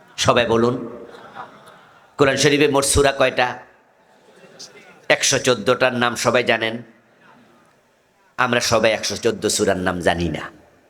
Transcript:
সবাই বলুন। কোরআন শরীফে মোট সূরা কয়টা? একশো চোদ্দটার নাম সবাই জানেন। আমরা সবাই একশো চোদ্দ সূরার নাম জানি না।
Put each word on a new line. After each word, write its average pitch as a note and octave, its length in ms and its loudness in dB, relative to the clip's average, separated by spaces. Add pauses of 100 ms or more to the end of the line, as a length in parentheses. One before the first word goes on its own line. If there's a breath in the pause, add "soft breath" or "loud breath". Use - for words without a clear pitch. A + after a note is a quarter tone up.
(180)
সবাই B2 280 2
বলুন। A#2 600 -2 (1120)
কোরআন C3+ 200 2
শরীফে C#3+ 300 2
মোট C3+ 180 0
সূরা C#3 260 2
কয়টা? B2+ 480 -2 (1500)
একশো C#3+ 300 2
চোদ্দটার B2 540 0
নাম A#2+ 220 -2
সবাই B2 280 2
জানেন। A2+ 400 -2 (1500)
আমরা A#2+ 220 0
সবাই A2+ 320 2
একশো G2+ 260 -4
চোদ্দ G#2 300 -2
সূরার G2 300 0
নাম F2+ 220 -4
জানি E2+ 300 0
না। D2+ 220 -10 (380)